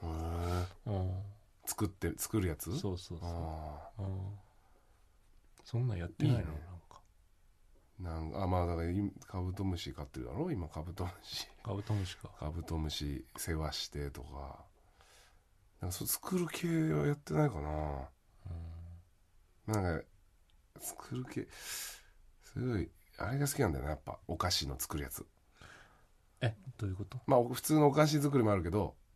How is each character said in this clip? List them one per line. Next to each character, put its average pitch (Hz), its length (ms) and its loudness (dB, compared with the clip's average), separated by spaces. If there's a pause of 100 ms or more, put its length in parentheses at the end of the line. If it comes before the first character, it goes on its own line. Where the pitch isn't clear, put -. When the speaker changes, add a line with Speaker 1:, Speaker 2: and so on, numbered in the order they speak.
Speaker 1:
へ 87 40 -4
ー。 85 600 0 (240)
Speaker 2:
う - 20 0
ん。 95 300 0 (420)
Speaker 1:
作 - 220 -2
っ - 20 -2
て、 - 300 -2
作 - 240 0
る 90 60 4
や 76 80 0
つ？ 101 220 -4
Speaker 2:
そ 101 140 -2
う 90 60 -4
そ - 160 -10
う 82 40 -8
そ 87 60 -6
う。 - 20 -2
Speaker 1:
あ 80 640 -4 (100)
ー。 - 20 -2
Speaker 2:
う 95 40 -2
ん。 95 320 -4 (1300)
そ - 140 -2
ん 127 100 2
な 107 60 0
ん 87 40 -2
や 85 100 -2
っ - 20 -6
て - 160 2
な 127 60 6
い - 20 6
の？ 117 60 2
Speaker 1:
い - 40 -2
い 78 40 -4
ね。 78 40 -6
Speaker 2:
な 76 60 -6 (160)
ん - 160 -16
か。 - 100 -20 (960)
Speaker 1:
な 85 200 -4 (100)
ん - 40 -4
か、 98 100 -2
あ、 95 40 2
ま 92 120 4
あ、 87 80 4
だ 85 100 2
か 82 60 0
ら、 85 80 2
い-、 90 40 2 (320)
カ 92 140 -4
ブ 92 140 -2
ト 98 100 -2
ム 90 140 0
シ - 160 -6
飼 - 80 -8
っ 67 40 -6
て - 140 -10
る 60 60 -6
だ 62 60 -8
ろ？ 160 200 -2
今、 85 160 -2
カ 78 140 -6
ブ 85 100 -6
ト 90 120 -4
ム 90 60 -2 (120)
シ。 - 260 -10 (140)
Speaker 2:
カ 98 100 -4
ブ 101 100 -2
ト 110 120 0
ム 98 100 2
シ - 140 -6
か。 - 100 -12 (100)
Speaker 1:
カ 76 120 -4
ブ 82 120 -4
ト 82 140 -4
ム 78 140 0
シ 73 340 -4 (140)
世 - 160 -2
話 78 180 0
し - 160 -4
て 71 220 -4
と 71 120 -12
か。 71 440 -12 (1120)
な 90 80 -2
ん - 20 0
か、 90 60 -4
そ-、 - 100 -4
作 - 300 -2
る 175 120 2
系 160 440 2
は 147 140 4
や 147 80 4
っ - 20 0
て - 160 -8
な 151 140 6
い - 20 4
か 80 140 -2
な。 76 480 -2 (1600)
Speaker 2:
う - 20 -4 (100)
ん。 - 20 2
Speaker 1:
な 85 140 2
ん - 40 -2
か、 - 40 -16 (760)
作 - 340 -8
る 127 120 -4
系、 - 260 -4
す - 500 -10 (560)
ご 123 180 2
い、 - 140 0 (280)
あ 107 120 -2
れ 139 80 0
が 143 80 4
好 - 80 0
き 104 60 0
な 107 80 8
ん 80 40 4
だ 67 60 0
よ 62 60 -2
な、 76 60 0
や 76 60 0
っ - 80 -12
ぱ。 - 220 -8
お 82 100 -2
菓 87 140 2
子 76 160 2
の 65 140 -4
作 - 160 -4
る 71 80 -2
や 64 60 -8
つ。 - 140 -10 (1160)
Speaker 2:
え、 110 160 0 (200)
ど 101 120 -2
う - 20 0
い 95 40 -2
う - 20 -4
こ 98 80 -6
と？ - 220 -8
Speaker 1:
ま 135 100 8
あ、 - 20 10
お-、 120 140 4
普 123 100 -4
通 151 120 4
の 151 120 10
お 135 60 10
菓 151 160 8
子 151 120 4
作 143 160 4
り 120 60 8
も 107 80 8
あ 101 60 6
る 85 80 2
け 85 60 0
ど、 98 260 0 (200)